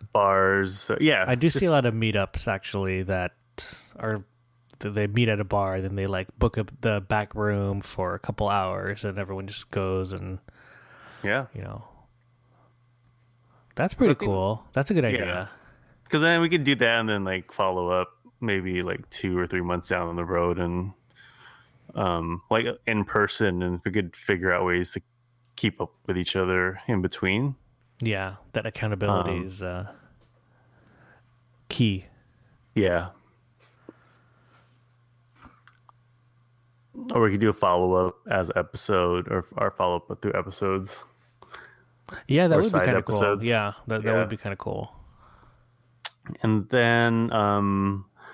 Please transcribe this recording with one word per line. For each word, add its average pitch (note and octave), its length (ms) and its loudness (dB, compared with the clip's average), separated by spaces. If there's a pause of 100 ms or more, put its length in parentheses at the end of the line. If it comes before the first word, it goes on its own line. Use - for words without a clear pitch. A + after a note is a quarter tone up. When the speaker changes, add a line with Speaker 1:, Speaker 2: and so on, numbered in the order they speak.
(120)
Speaker 1:
bars. G2 680 4
So, - 200 -2
yeah, C#3 280 4
Speaker 2:
I B2+ 60 2
do B2+ 160 2
see D3 100 0
Speaker 1:
just F#3+ 60 2
Speaker 2:
a E3+ 40 4
lot C#3+ 160 4
of A2+ 80 2
meetups, A2 540 -2
actually, G2 560 -2
that F2+ 280 -2 (640)
are, G#2+ 260 -4 (560)
th-, G#2 140 -6
they G#2 120 0
meet A2 220 2
at G#2 120 2
a G#2 40 -4
bar, F#2+ 360 0
then F#2+ 160 -4
they, G2 100 -2
like, F#2+ 220 -4 (100)
book A#2 200 0
up G#2+ 120 -4 (100)
the G#2 200 0
back G#2 340 -2
room G2+ 460 -2
for F#2 340 -6
a F#2 40 -6
couple - 300 -4
hours, F#2+ 560 -2
and G2 140 -6
everyone G2 280 -8
just - 240 -10
goes F#2+ 420 -2
and F#2 260 -8 (840)
Speaker 1:
Yeah. A#2 320 0
Speaker 2:
you G#2 80 -10
know. G2+ 220 -12 (1900)
That's - 200 -2
pretty G3+ 180 4
Speaker 1:
I B2 60 2
think - 80 -6
Speaker 2:
cool. G2 460 0
That's C#3 180 0
a G#3+ 40 2
good D#3+ 100 4
Speaker 1:
Yeah. A#2+ 140 2
Speaker 2:
idea. F#2 320 -4 (580)
Speaker 1:
'Cause D#3+ 120 2
then E3 200 4
we E3+ 80 2
could D#3+ 160 0
do C#3 120 4
that A#2 240 4
and A2 80 0
then, G#2 160 0
like, F#2+ 280 -4
follow F#2 380 0
up F#2 180 0 (320)
maybe, F#2+ 420 -2
like, - 280 -6
two F#2 280 -4
or F2+ 80 0
three F2+ 160 -2
months F2+ 260 -2
down F2 280 -2
the F2 80 -4
road F2 340 0
and, F2+ 340 -2 (1000)
um, E2+ 560 -2
like, A#2 160 2 (200)
in G#2+ 180 2
person, G2 580 2
and F2+ 160 -2
if - 60 -16
we G2 80 -2
could F2+ 220 -2
figure F#2 380 0
out F2+ 120 2
ways F2+ 280 0
to G#2 100 -6 (540)
keep - 240 -2
up - 120 -6 (140)
with F#2 120 -2
each F2 180 -2
other F#2 500 0
in G2+ 160 0
between. G2+ 540 -2 (440)
Speaker 2:
Yeah, G2 360 -4 (160)
that A2 140 -4
accountability G2 720 -2
Speaker 1:
Um, F2+ 60 -6
Speaker 2:
is, F#2+ 180 -12
uh, F2+ 300 -8 (1800)
key. G2+ 340 0 (720)
Speaker 1:
Yeah. F2 360 2 (4000)
Or B2 80 4
we G#2+ 80 4
could G2 100 0
do A2 100 4
a - 40 2
follow-up F2+ 640 2 (120)
as F#2+ 280 0
episode, F2+ 720 0
or G2+ 120 -2
f-, - 160 -12
our G2+ 140 0
follow-up F2+ 520 -4
through G2+ 120 -2
episodes. F#2+ 640 -4 (1300)
Speaker 2:
Yeah, E3+ 200 6
that D#3+ 80 6
Speaker 1:
Or - 60 6
Speaker 2:
would G#3+ 100 2
be F#2 80 2
Speaker 1:
side F#2 40 4
Speaker 2:
kinda G2 180 2
cool. G#2 180 -2
Speaker 1:
episodes. G#2 260 2
Speaker 2:
Yeah, G#2+ 260 2 (140)
that, A2 180 -4
that A2+ 80 0
Speaker 1:
Yeah. A2 60 2
Speaker 2:
would G2 100 0
be G#2+ 80 -6
kinda G2 200 -8
cool. - 360 -8 (1500)
Speaker 1:
And A2 280 2
then, A#2 640 4
um, G2+ 760 2 (280)